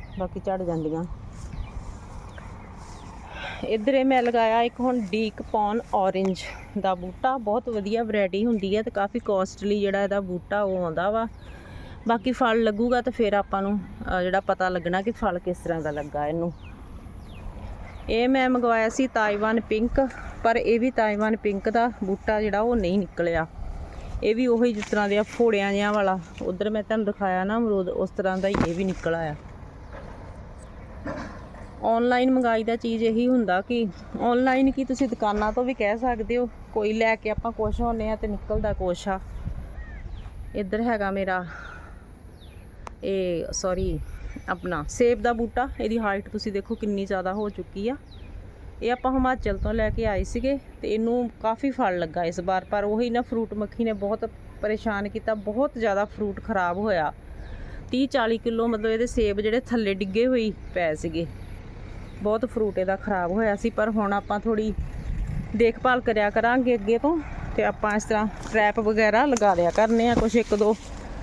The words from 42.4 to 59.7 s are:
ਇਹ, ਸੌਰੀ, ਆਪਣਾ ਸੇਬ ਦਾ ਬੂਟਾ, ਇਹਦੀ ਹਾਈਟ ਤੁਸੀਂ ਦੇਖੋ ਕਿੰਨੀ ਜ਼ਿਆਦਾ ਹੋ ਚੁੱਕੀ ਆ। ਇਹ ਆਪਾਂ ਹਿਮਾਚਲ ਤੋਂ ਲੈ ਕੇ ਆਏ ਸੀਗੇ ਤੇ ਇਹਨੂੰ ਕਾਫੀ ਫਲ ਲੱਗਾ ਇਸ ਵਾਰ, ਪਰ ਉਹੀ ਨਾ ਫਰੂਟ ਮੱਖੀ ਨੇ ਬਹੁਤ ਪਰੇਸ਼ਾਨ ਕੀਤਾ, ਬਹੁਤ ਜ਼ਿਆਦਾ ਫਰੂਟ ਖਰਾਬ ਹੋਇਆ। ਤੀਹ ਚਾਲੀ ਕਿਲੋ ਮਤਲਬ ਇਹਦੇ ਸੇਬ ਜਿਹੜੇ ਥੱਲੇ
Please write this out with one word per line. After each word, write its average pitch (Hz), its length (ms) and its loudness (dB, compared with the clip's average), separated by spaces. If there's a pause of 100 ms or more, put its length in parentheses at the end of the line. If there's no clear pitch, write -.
ਇਹ, 180 480 0
ਸੌਰੀ, 185 460 -2 (500)
ਆਪਣਾ 175 400 -4
ਸੇਬ 240 340 4
ਦਾ 240 100 4
ਬੂਟਾ, 233 360 -2 (120)
ਇਹਦੀ 226 180 0
ਹਾਈਟ 202 300 0
ਤੁਸੀਂ 208 240 -4
ਦੇਖੋ 196 220 -4
ਕਿੰਨੀ 202 320 -2
ਜ਼ਿਆਦਾ 185 260 -2
ਹੋ 208 160 -2
ਚੁੱਕੀ 196 400 -6
ਆ। 277 80 -2 (840)
ਇਹ 233 100 2
ਆਪਾਂ 254 200 0
ਹਿਮਾਚਲ 254 460 2
ਤੋਂ 214 160 -2
ਲੈ 220 160 2
ਕੇ 226 160 0
ਆਏ 190 180 0
ਸੀਗੇ 262 340 0 (240)
ਤੇ - 120 -2
ਇਹਨੂੰ 233 360 0 (120)
ਕਾਫੀ 226 280 0
ਫਲ 220 280 0
ਲੱਗਾ 170 260 -2
ਇਸ 170 160 -2
ਵਾਰ, 185 240 0
ਪਰ 202 200 0
ਉਹੀ 220 260 2
ਨਾ 240 120 0
ਫਰੂਟ 226 320 -2
ਮੱਖੀ 214 300 -4
ਨੇ 220 100 0
ਬਹੁਤ 208 360 -2 (320)
ਪਰੇਸ਼ਾਨ 208 460 0
ਕੀਤਾ, 220 260 -2
ਬਹੁਤ 214 440 -2
ਜ਼ਿਆਦਾ 208 280 2
ਫਰੂਟ 196 380 -6
ਖਰਾਬ 185 340 0
ਹੋਇਆ। 185 340 0 (800)
ਤੀਹ 262 180 2
ਚਾਲੀ 226 300 2
ਕਿਲੋ 226 300 0
ਮਤਲਬ 220 220 0
ਇਹਦੇ 226 180 2
ਸੇਬ 208 320 2
ਜਿਹੜੇ 220 220 2
ਥੱਲੇ 220 320 0